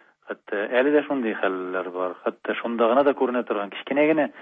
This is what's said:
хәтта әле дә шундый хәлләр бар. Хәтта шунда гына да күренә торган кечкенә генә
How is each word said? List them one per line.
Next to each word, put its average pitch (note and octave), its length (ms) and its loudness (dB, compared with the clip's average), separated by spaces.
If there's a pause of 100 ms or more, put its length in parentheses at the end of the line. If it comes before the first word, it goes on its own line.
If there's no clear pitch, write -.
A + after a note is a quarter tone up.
(280)
хәтта G#2 400 -6
әле B2+ 300 2
дә C#3+ 100 0
шундый A#2+ 320 -2
хәлләр F#2 560 -4
бар. F2+ 300 -4
Хәтта A2 340 -6
шунда A#2 320 2
гына C#3 160 4
да C3+ 80 2
күренә B2 320 -2
торган G2+ 240 -4
кечкенә D3 400 0
генә D3+ 200 2 (100)